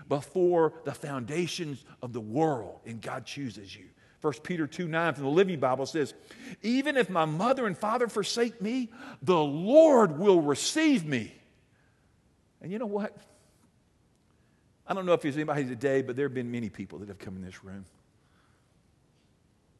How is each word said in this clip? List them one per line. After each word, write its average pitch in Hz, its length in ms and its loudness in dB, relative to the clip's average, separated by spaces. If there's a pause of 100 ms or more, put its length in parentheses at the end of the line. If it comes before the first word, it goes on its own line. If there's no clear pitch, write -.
before 165 640 2 (100)
the 139 100 -6
foundations 147 920 -6 (180)
of 120 100 -10
the 117 80 -8
world, 117 680 -2
and 113 140 -12
God 127 260 -10
chooses 101 480 -12
you. 90 120 -20 (340)
First 147 220 -4
Peter 165 240 -4
two 180 220 -6
nine 165 240 0
from 139 120 -8
the 135 60 -2
Living 180 300 2
Bible 131 260 0
says, 147 280 -4 (480)
"Even 269 340 0
if 202 140 2
my 165 160 2
mother 226 400 0
and 180 100 -4
father 226 320 -2
forsake 226 540 -4
me, 240 280 -4 (320)
the 175 140 4
Lord 190 800 6
will 185 220 6
receive 208 640 2
me." 127 300 -4 (1300)
And 165 100 -10
you 214 60 -6
know 247 80 -6
what? 202 280 -6 (1700)
I 196 80 -4
don't 190 100 -4
know 175 80 2
if 165 80 4
there's 143 160 -4
anybody 151 300 -2
today, 135 340 0
but 123 160 -4
there 143 100 0
have 131 80 -8
been 123 160 -6
many 117 200 -6
people 90 300 -12
that 101 80 -14
have 92 100 -16
come 95 180 -14
in 95 60 -12
this 92 200 -16
room. 98 220 -14 (1900)